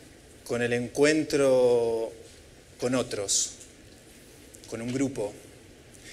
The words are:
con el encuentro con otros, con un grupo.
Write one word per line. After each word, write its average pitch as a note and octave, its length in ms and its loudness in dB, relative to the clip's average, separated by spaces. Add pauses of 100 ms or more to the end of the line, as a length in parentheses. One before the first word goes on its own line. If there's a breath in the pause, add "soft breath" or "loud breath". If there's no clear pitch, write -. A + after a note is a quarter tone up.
(440)
con A#2+ 180 -2
el A#2+ 100 0
encuentro B2 1400 2 (640)
con B2+ 160 -2
otros, A2 600 -4 (1120)
con A2+ 120 -10
un B2 120 -6
grupo. A#2+ 420 -4 (800 loud breath)